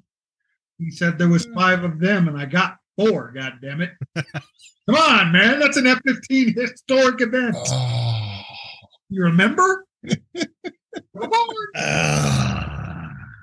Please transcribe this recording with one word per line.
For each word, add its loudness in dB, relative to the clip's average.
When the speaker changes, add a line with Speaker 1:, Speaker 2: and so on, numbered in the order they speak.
Speaker 1:
He -8
said, -2
"There 4
was 2
five 2
of -4
them, 2
and -6
I -8
got -2
four, 0
goddammit." -8
Speaker 2:
<laughs> -20
Speaker 1:
Come -4
on, 4
man. 4
That's 2
an 2
F 4
fifteen 0
historic 0
event. 0
Speaker 3:
Oh. -4
Speaker 1:
You -2
remember? 2
Come -10
on. -2
Speaker 2:
Ah. -2